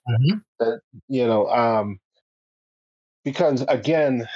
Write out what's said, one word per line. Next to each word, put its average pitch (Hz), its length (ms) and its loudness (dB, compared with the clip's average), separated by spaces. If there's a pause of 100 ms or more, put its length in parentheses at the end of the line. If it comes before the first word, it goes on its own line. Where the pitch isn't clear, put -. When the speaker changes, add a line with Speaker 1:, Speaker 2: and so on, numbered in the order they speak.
Speaker 1:
Mm-hmm. 131 300 2 (220)
Speaker 2:
that, 113 220 -2 (280)
you 131 160 0
know, 110 240 2
um, 110 500 0 (1300)
because 139 420 0
again, 131 680 0